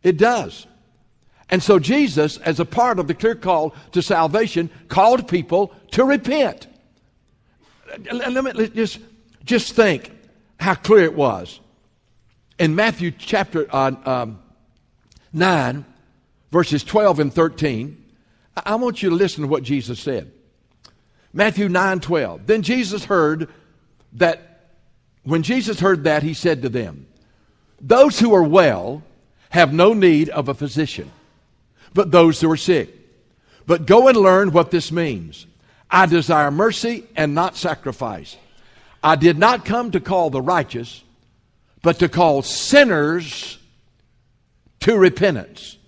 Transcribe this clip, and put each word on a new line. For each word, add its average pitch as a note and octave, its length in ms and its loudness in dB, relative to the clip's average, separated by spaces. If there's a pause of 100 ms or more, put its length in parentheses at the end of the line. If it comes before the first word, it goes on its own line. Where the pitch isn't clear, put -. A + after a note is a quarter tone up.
It F3+ 140 2
does. G3+ 500 -2 (800)
And F#3 140 0
so G3 160 4
Jesus, D#3 600 0
as D#3+ 200 -4
a E3 60 -2
part A#3 340 -2
of D#3 80 -4
the E3 60 -4
clear A3+ 220 -2
call D#3+ 380 -2 (200)
to F3 80 0
salvation, E3+ 680 -2 (200)
called A3+ 400 2
people F#3 440 -2 (180)
to A#3 120 2
repent. C4+ 640 -2 (1400)
L-, A#3+ 80 -8
let B3+ 260 -6
me, C4 80 -6
let, A3 240 -4
just, A3 240 -4 (460)
just - 260 -2
think F#3+ 400 2 (480)
how F3+ 160 -2
clear G3+ 300 4
it D#3+ 100 -4
was. G#2 460 -4 (1000)
In D#3+ 160 0
Matthew F3+ 360 -2
chapter, F3 640 -4
uh, C3+ 180 0 (120)
um, A#2+ 360 -6 (920)
nine, D3 540 -2 (640)
verses D3 320 0
twelve G3+ 360 2
and C#3+ 140 -2
thirteen, D3 720 -4 (540)
I, F3+ 80 -10
I G#3 100 -2
want A#3+ 260 -4
you G3 80 0
to E3 60 0
listen E3+ 280 -2
to C#3 40 -6
what C#3 160 -2
Jesus B2 380 -6
said. G#2 280 -8 (1000)
Matthew G3+ 380 0
nine F#3 320 -2
twelve. A#2 460 -4
Then G#3+ 160 0
Jesus G#3 420 -4
heard D#3 440 -2 (640)
that, E3 300 -2 (840)
when D#3+ 180 -2
Jesus A3 380 -4
heard F3 240 0
that, D3+ 180 0
he D#3 120 -6
said D#3 300 -4
to C3 60 -4
them, F2+ 380 -10 (720)
"Those B3 380 4
who A3+ 140 4
are F3+ 100 6
well D3 600 0 (460)
have D#3+ 240 2
no F3+ 200 4
need E3 360 4
of C3+ 180 -6
a C#3 60 -4
physician, B2+ 580 -8 (840)
but F#3+ 180 2
those E3+ 280 6
who E3 100 0
are D#3+ 80 0
sick. D3 380 -2 (680)
But E3 200 0
go A#3+ 220 6
and C4 80 6
learn F#3+ 360 4
what E3 200 2
this E3 200 -4
means. A#2+ 540 -8 (440)
I F#3 160 4
desire D#3 460 2
mercy A3 520 -2 (120)
and D3+ 200 -2
not F3 220 -2
sacrifice. A#2+ 800 -8 (680)
I D#3 120 4
did D#3 220 2
not G#3+ 280 2
come A#3 260 -4
to F#3 80 -2
call F3 300 -2
the C3 120 -6
righteous, C3 640 -6 (800)
but - 180 0
to F3+ 80 2
call D#3 360 2
sinners E3+ 1120 -2 (1200)
to A3+ 160 2
repentance." F3+ 800 0 (100)